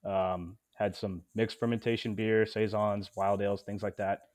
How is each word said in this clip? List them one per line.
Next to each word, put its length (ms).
Um, 540
had 200
some 300
mixed 240
fermentation 560
beer, 300
saisons, 720
wild 240
ales, 220
things 200
like 140
that. 380